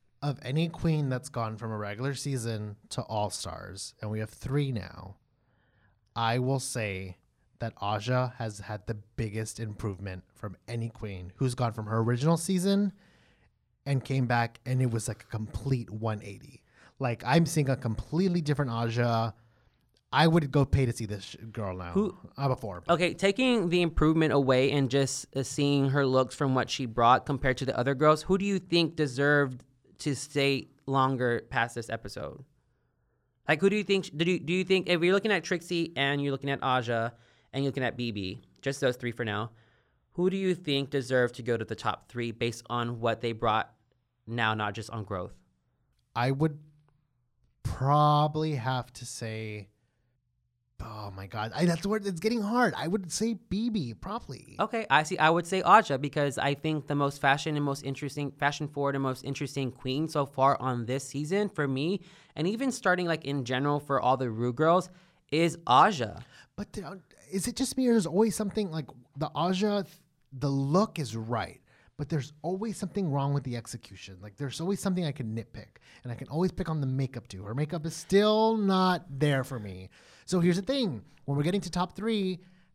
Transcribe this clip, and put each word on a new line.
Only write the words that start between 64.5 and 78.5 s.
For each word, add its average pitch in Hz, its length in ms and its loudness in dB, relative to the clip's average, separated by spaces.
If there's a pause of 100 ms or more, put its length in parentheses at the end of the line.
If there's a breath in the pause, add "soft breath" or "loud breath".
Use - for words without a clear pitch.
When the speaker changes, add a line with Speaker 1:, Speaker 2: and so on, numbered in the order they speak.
Speaker 2:
girls, 165 360 4 (420 soft breath)
is 165 260 2 (100)
Aja. 123 520 6 (360 loud breath)
Speaker 1:
But - 180 -12
there, 156 260 -12 (320)
is 190 160 -2
it 247 80 -4
just - 220 -2
me 254 100 4
or 240 40 8
there's 226 160 6
always 190 280 4
something, 208 360 -2
like, 156 140 -4 (320)
the 147 180 -2
Aja, 190 480 0
th-, - 120 -18 (380)
the 135 160 -2
look 143 500 2
is 113 160 -6
right, 113 460 -4 (360 soft breath)
but 143 120 -6
there's 147 320 -4
always 190 360 -4
something 185 340 -2
wrong 139 220 0
with 143 100 0
the 120 120 -6
execution. 101 640 -14
Like, 101 160 -16
there's 139 220 -6
always 190 200 -2
something 180 260 0
I 147 60 -2
can 110 240 -6
nitpick, - 420 -12 (260 loud breath)
and 123 80 -10
I 120 40 -8
can - 140 -12
always 175 220 0
pick - 180 -6
on 156 120 -2
the 139 60 0
makeup 131 400 -4
too. 95 160 -12
Her 104 100 -8
makeup 151 320 -4
is 165 100 -8
still 214 600 4